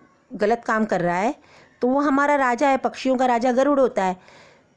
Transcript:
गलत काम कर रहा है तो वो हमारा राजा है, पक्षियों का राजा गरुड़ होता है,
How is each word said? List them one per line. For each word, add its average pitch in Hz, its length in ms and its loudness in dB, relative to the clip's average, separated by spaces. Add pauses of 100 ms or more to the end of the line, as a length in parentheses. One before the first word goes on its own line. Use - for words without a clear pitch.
(340)
गलत 220 320 -2
काम 220 200 0
कर 190 160 -2
रहा 175 160 0
है 233 180 -2 (460)
तो 247 60 0
वो 262 120 0
हमारा 285 360 2
राजा 269 340 0
है, 269 80 2
पक्षियों 254 400 -2
का 254 80 0
राजा 247 260 0
गरुड़ 269 280 2
होता 240 240 0
है, 185 140 -2 (600)